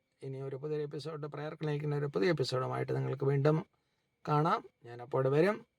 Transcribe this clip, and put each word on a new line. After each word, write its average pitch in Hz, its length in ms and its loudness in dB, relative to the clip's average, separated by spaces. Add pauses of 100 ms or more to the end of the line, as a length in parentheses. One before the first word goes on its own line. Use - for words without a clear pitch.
(220)
ഇനി 135 180 -8
ഒരു 135 160 -6
പുതിയ 151 200 -6
എപ്പിസോഡ്, 151 500 -8
പ്രയർ 151 280 -10
ക്ലിനിക്കിൻ്റെ 151 420 -2
ഒരു 143 100 0
പുതിയ 180 240 2
എപ്പിസോഡുമായിട്ട് 131 640 -2
നിങ്ങൾക്ക് 131 280 -2
വീണ്ടും 143 420 4 (640)
കാണാം. 151 360 2 (200)
ഞാൻ 120 180 -14
അപ്പോൾ 131 260 2
വരും. 190 380 4 (120)